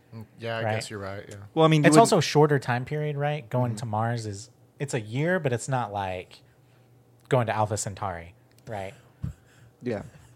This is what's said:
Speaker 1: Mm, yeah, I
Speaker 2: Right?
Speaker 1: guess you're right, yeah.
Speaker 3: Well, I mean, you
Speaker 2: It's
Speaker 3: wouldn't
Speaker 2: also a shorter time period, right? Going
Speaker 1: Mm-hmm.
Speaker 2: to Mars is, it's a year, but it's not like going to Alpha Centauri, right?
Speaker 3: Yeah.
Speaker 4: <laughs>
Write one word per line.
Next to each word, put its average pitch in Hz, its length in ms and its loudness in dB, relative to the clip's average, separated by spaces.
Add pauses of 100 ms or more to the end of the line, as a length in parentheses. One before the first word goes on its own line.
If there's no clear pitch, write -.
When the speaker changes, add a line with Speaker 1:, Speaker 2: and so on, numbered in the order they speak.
(160)
Speaker 1:
Mm, 110 100 -14 (140)
yeah, 113 180 -6
I 113 60 -4
Speaker 2:
Right? 107 120 0
Speaker 1:
guess 110 140 -6
you're 107 100 -10
right, 98 300 -10
yeah. - 60 -16 (180)
Speaker 3:
Well, 160 120 6
I 160 40 8
mean, 156 140 6
you 151 40 8
Speaker 2:
It's 151 60 8
Speaker 3:
wouldn't 156 80 12
Speaker 2:
also - 160 6
a 156 40 4
shorter 147 380 4
time 123 260 -4
period, 151 300 -6
right? 143 340 -4
Going 123 220 0
Speaker 1:
Mm-hmm. 107 80 -8
Speaker 2:
to 123 60 -8
Mars 113 400 -2
is, 101 240 -10 (300)
it's 143 160 -6
a 127 60 0
year, 147 380 -2
but 139 140 0
it's 117 160 -6
not 120 240 -2
like 92 480 -6 (880)
going 123 180 2
to 104 80 -2
Alpha 107 220 0
Centauri, 90 560 -8 (340)
right? 101 260 -10 (880)
Speaker 3:
Yeah. 110 260 -4
Speaker 4:
<laughs> - 40 -20 (240)